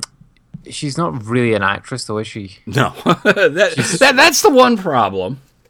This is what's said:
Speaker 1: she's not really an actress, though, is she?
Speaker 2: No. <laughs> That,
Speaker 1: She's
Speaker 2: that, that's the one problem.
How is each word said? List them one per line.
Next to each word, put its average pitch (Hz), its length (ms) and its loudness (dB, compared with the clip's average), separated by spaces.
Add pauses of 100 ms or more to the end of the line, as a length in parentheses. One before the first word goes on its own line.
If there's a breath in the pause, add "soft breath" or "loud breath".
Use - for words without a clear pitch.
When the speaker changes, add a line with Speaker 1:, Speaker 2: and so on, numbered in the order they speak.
(680)
Speaker 1:
she's 143 280 -8
not 151 280 -6
really 120 280 0
an 101 80 0
actress, 101 440 -4
though, 107 120 -8
is 107 100 -6
she? 101 380 -14
Speaker 2:
No. 110 340 -2
<laughs> - 40 -20 (200)
That, 185 520 2
Speaker 1:
She's 165 240 -4
Speaker 2:
that, 269 160 4
that's 294 260 2
the 427 80 6
one 247 280 4
problem. 117 640 -2 (280)